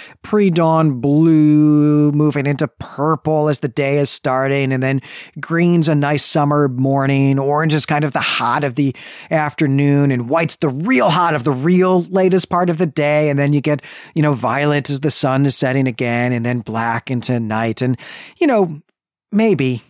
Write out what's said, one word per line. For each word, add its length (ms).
pre-dawn 800
blue 1120
moving 340
into 220
purple 800
as 120
the 80
day 300
is 120
starting, 640
and 100
then 200
green's 480
a 60
nice 300
summer 440
morning, 680
orange 360
is 100
kind 200
of 80
the 80
hot 420
of 140
the 180
afternoon, 800
and 160
white's 280
the 120
real 420
hot 240
of 80
the 100
real 520
latest 440
part 220
of 80
the 80
day, 420
and 100
then 140
you 80
get, 220
you 80
know, 120
violet 540
as 120
the 100
sun 360
is 100
setting 320
again, 440
and 140
then 140
black 500
into 300
night, 420
and, 160
you 100
know, 340
maybe. 580